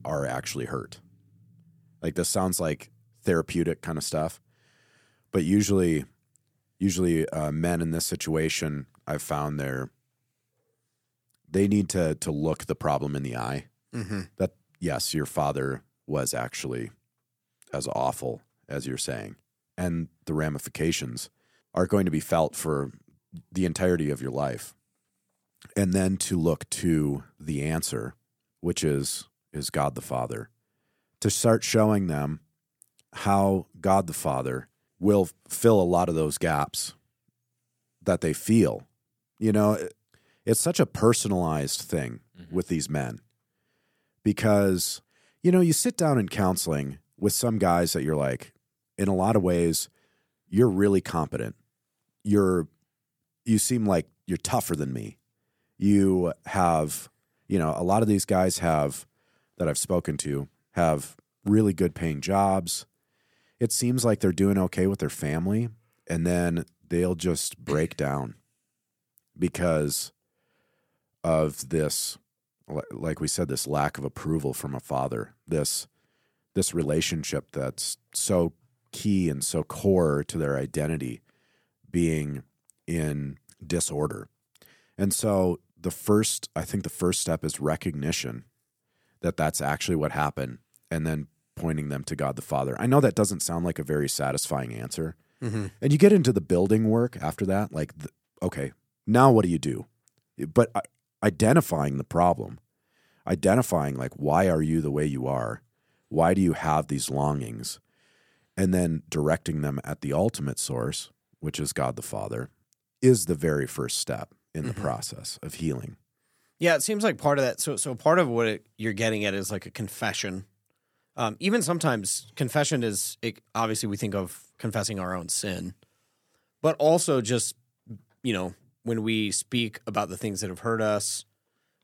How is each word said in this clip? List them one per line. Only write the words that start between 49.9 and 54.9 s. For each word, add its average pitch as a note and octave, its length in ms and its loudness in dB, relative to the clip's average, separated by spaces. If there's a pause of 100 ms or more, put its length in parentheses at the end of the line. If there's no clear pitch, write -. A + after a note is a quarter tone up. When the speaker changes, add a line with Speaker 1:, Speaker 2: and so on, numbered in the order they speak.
Speaker 1:
you're A2+ 180 6
really G2 320 4
competent. A#1+ 560 -4 (680)
You're, F#2+ 440 4 (800)
you A2+ 120 4
seem A2+ 280 0
like F2+ 200 2 (200)
you're F2+ 100 -2
tougher F#2 400 -2
than C#2 160 -4